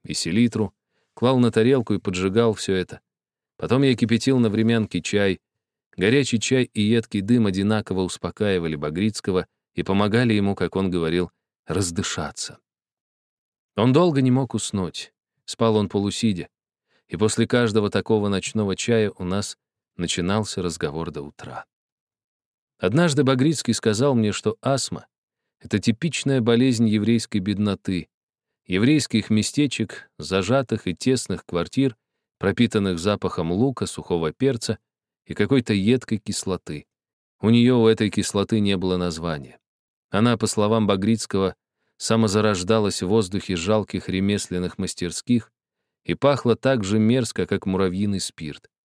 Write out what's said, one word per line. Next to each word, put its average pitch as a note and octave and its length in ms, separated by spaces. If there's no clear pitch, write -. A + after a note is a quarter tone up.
и D#2 100
селитру, G#2+ 600
клал B2+ 260
на A#2+ 120
тарелку A#2 420
и G2 60
поджигал G2 540
все G2 220
это. - 260
Потом A#2 260
я C3 120
кипятил A#2 440
на A2+ 100
времянке A2 520
чай. G2 380
Горячий A#2+ 420
чай B2+ 240
и G#2+ 180
едкий G#2+ 400
дым A2 260
одинаково G2 540
успокаивали F2+ 760
Багрицкого F2 680
и - 100
помогали G#2 500
ему, G2+ 220
как - 200
он F#2+ 140
говорил, F2 420
раздышаться. E2+ 920
Он A#2+ 180
долго D#3+ 280
не C3 100
мог C3 220
уснуть. - 600
Спал A2+ 300
он G#2 140
полусидя. G2+ 580
И - 100
после G#2+ 280
каждого A2 440
такого G#2 400
ночного G2 460
чая A2 420
у F#2 80
нас F#2+ 320
начинался F#2+ 640
разговор D#2+ 500
до D2 120
утра. - 420
Однажды C#3+ 420
Багрицкий C3 520
сказал A#2+ 400
мне, G#2+ 160
что - 280
астма — - 460
это - 180
типичная C3+ 640
болезнь A#2 460
еврейской G#2+ 500
бедноты, G2 720
еврейских A2+ 640
местечек, A2 880
зажатых G2 680
и F2 80
тесных A#2+ 500
квартир, A2+ 500
пропитанных G2 580
запахом F2+ 540
лука, A2+ 340
сухого E2 460
перца B2 480
и - 100
какой-то A#2+ 380
едкой A2 440
кислоты. F2 680
У G#2 120
нее, A#2+ 280
у A2+ 80
этой A2 220
кислоты, G2+ 500
не G2+ 180
было F#2 200
названия. E2 640
Она, A#2 260
по A2 120
словам G#2+ 400
Багрицкого, G2 680
самозарождалась G#2+ 1080
в F#2 40
воздухе G2 480
жалких F#2 540
ремесленных F#2 680
мастерских F#2+ 720
и - 120
пахла B2 400
так C3+ 280
же G2+ 140
мерзко, A2 480
как G2 220
муравьиный F#2+ 520
спирт. - 520